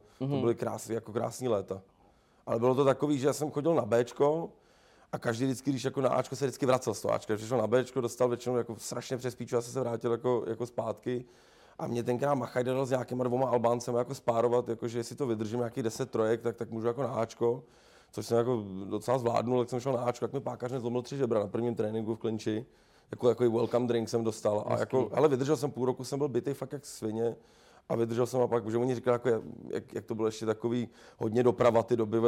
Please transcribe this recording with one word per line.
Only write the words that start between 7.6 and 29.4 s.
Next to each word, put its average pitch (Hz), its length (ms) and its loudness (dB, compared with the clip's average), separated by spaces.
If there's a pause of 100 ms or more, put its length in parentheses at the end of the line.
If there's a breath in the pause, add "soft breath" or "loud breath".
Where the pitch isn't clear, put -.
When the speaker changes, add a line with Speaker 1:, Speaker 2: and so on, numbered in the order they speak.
Speaker 2:
Béčko, 127 340 2
dostal 120 280 0
většinou 123 280 -2
jako 117 200 -4
strašně 120 400 -8
přes 120 180 -6
píču, 123 200 -6
já 117 60 2
jsem 120 120 -10
se 135 60 -2
vrátil 117 320 -2
jako, 120 360 0
jako 113 180 -4
zpátky. 117 600 -4 (540 soft breath)
A - 80 -6
mě 120 160 -2
tenkrát 127 300 2
Machaj 123 300 -2
dal 131 220 0
s 120 40 -8
nějakýma 127 340 -2
dvoma 123 260 2
Albáncema 120 500 2
jako 131 160 -4
spárovat, 120 540 2
jako, 117 180 -4
že 117 120 -4
jestli 117 160 -6
to 143 120 -4
vydržím 110 320 -2
nějakých 120 240 -4
deset 113 280 -4
trojek, 113 300 2
tak, 117 140 -2
tak 110 160 -8
můžu 113 160 -2
jako 120 160 -2
na 117 100 -4
Ačko, 117 500 0 (480 soft breath)
což 107 140 -8
jsem 117 120 2
jako 117 260 2 (220)
docela 104 320 0
zvládnul, 117 420 2
tak 120 100 0
jsem 127 100 -2
šel 131 140 -2
na 117 80 0
Ačko, 120 260 -2
tak - 60 -6
mi 139 60 -2
Pákař 123 320 -6
nezlomil 120 300 -2
tři 139 160 -8
žebra 120 220 2
na 101 80 0
prvním 113 280 -2
tréninku 110 400 -2
v - 40 -14
klinči. 110 460 -2 (460 soft breath)
Jako, - 180 2
jako 117 220 4
welcome 117 360 2
drink 117 220 0
jsem 117 140 0
dostal 107 440 0
a - 20 -6
Speaker 1:
Hezký. 117 100 0 (180)
Speaker 2:
jako, - 180 2
hele, 147 120 6
vydržel 139 300 2
jsem 131 140 -2
půl 123 140 -2
roku, 127 180 0
jsem 139 160 -6
byl 147 80 0
bitej 127 260 -2
fakt 135 200 -8
jak 139 120 -10
svině 113 500 -4 (540 soft breath)
a 113 60 0
vydržel 117 300 2
jsem 127 160 0
a 120 60 4
pak, 110 240 0
že 117 60 2
oni 127 180 2
říkali, 120 200 2
jako, 120 140 0 (400)